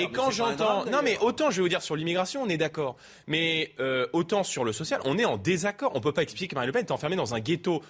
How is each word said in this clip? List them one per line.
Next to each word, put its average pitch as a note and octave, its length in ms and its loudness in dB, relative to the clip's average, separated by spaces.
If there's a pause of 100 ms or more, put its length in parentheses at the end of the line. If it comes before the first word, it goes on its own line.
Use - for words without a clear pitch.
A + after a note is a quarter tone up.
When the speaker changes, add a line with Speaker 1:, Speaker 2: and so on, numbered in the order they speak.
Speaker 1:
et F#3+ 40 0
Speaker 2:
mais A3 40 -12
Speaker 1:
quand B3+ 200 2
Speaker 2:
c'est G3+ 80 -2
pas A#3 80 2
un - 20 2
Speaker 1:
j'entends, - 160 0 (160)
Speaker 2:
drame, - 80 -4
Speaker 1:
non, B3 140 2
mais C#4 80 2
Speaker 2:
d'ailleurs. G3 140 0
Speaker 1:
autant, C4 260 2
je F3 60 -2
vais F#3 40 2
vous F3 80 4
dire, E3+ 140 0
sur D#3 120 -4
l'immigration, F3 460 0
on A#3 80 0
est E3 80 0
d'accord, D3+ 380 -2 (320)
mais, D#3+ 520 0
euh, C3 320 2
autant F3 320 2
sur C3+ 200 -2
le A2 100 0
social, - 320 -4
on C3+ 140 2
est A#3 60 4
en C3+ 120 2
désaccord. F3 560 0
On B2+ 80 -2
peut C#3+ 120 0
pas E3 100 0
expliquer F3+ 240 -6
que - 80 -12
Marine B2+ 140 -2
Le C3+ 40 -2
Pen A#3+ 100 0
est D#3 80 -6
enfermée D3+ 240 -2
dans A#2+ 200 0
un A2+ 40 -2
ghetto E3 500 0